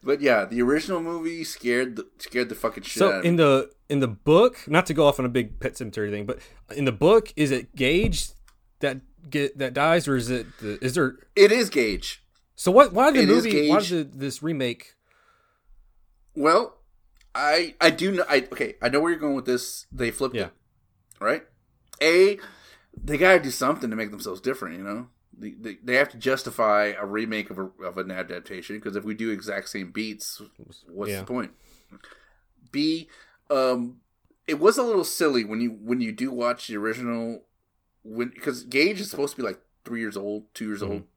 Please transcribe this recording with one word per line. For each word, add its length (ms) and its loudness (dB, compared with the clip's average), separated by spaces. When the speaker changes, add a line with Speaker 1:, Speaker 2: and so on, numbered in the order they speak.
Speaker 1:
But 180 0
yeah, 240 4
the 160 -2
original 400 0
movie 420 -6
scared 520 -2
the, 120 -12
scared 320 -4
the 60 -8
fucking 280 -6
shit 160 -8
Speaker 2:
So 100 6
Speaker 1:
out 100 0
of 60 -4
Speaker 2:
in 80 4
Speaker 1:
me. 40 2
Speaker 2:
the, 320 4
in 140 0
the 80 0
book, 480 4
not 200 4
to 60 -4
go 140 6
off 120 4
on 60 0
a 40 0
big 320 -2
Pet 140 -6
Sematary 360 -6
thing, 140 -6
but 140 -6
in 100 -2
the 60 2
book, 460 4
is 140 2
it 240 -4
Gage 540 0
that 160 -2
get, 300 -2
that 140 -4
dies, 340 2
or 100 2
is 120 -2
it 160 -2
the, 240 -8
is 120 0
there 240 0
Speaker 1:
It 160 10
is 160 2
Gage. 520 -2
Speaker 2:
So 160 0
what, 200 8
why 200 4
the 100 4
Speaker 1:
It 80 6
is 160 6
Speaker 2:
movie, 240 2
why 100 6
Speaker 1:
Gage. 120 -4
Speaker 2:
the, 120 -2
this 300 -8
remake? 520 -4
Speaker 1:
Well, 440 2
I, 460 0
I 100 8
do 220 -2
know, 180 0
I, 100 4
okay, 300 -6
I 80 0
know 100 2
where 120 2
you're 80 -2
going 160 -2
with 100 -6
this. 460 -4
They 200 -2
flipped 240 -4
Speaker 2:
Yeah. 120 -4
Speaker 1:
it, 40 -14
right? 220 -2
A, 380 4
they 160 -4
gotta 220 6
do 120 -6
something 380 -2
to 60 -6
make 160 -6
themselves 300 -12
different, 360 -6
you 60 -14
know? 240 -10
They, 140 -16
they, 240 -14
they 120 -2
have 140 2
to 80 -20
justify 800 0
a 100 -6
remake 420 -6
of 80 -12
a, 120 -8
of 140 -10
an 140 -8
adaptation, 680 -12
'cause 160 -8
if 80 -6
we 120 -8
do 160 -6
exact 380 -8
same 220 -10
beats, 480 -10
what's 240 -10
Speaker 2:
Yeah. 100 -6
Speaker 1:
the 40 -12
point? 260 -6
B, 380 -2
um, 480 0
it 120 -4
was 180 6
a 60 0
little 200 0
silly 400 0
when 160 -6
you, 120 -2
when 300 -4
you 100 -4
do 200 -6
watch 360 -4
the 100 -8
original, 680 -6
when, 280 -6
'cause 320 -8
Gage 380 0
is 80 -10
supposed 260 -6
to 60 -10
be, 60 -4
like, 120 -8
three 160 -8
years 140 -8
old, 380 -8
two 140 -10
years 160 -8
Speaker 2:
Mm-hmm. 80 -6
Speaker 1:
old. 120 -8